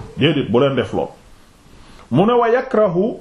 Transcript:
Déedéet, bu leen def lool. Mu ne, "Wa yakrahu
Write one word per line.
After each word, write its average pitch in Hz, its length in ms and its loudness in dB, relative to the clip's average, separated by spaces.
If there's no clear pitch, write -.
Déedéet, 143 340 0
bu 120 100 2
leen 135 140 2
def 117 180 -4
lool. 82 160 -4
Mu 143 160 2
ne, 233 60 2
"Wa 233 180 2
yakrahu 214 720 0